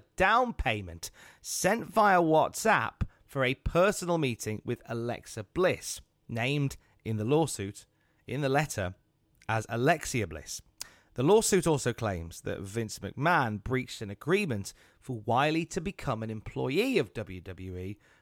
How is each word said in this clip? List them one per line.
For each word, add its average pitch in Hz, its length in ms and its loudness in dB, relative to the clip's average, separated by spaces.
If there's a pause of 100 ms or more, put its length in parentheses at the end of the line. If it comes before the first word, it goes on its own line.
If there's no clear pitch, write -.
(160)
down 220 380 4
payment 95 560 -4 (320)
sent - 420 0
via 196 340 6
WhatsApp 156 840 2 (240)
for 135 180 -2
a 127 80 2
personal 175 640 2
meeting 113 480 -2
with 117 240 -4
Alexa 117 640 -6
Bliss, - 480 0 (260)
named 135 520 -2 (260)
in 110 140 -4
the 107 80 -2
lawsuit, 135 580 0 (420)
in 131 140 -6
the 139 80 0
letter, 131 460 0 (560)
as 110 180 -2
Alexia 123 580 0
Bliss. 78 360 -12 (500)
The 123 100 -4
lawsuit 196 440 6
also 139 260 2
claims 87 480 -6
that - 200 -6
Vince 107 400 -6
McMahon 123 640 0
breached 127 380 -4
an 104 80 -8
agreement 139 640 -2 (300)
for 123 240 -8
Wiley 156 400 2
to - 160 -6
become 131 400 -4
an 110 80 -6
employee 135 680 -2
of 131 160 0
W 92 300 -10
W 92 340 -10
E 95 220 -8 (240)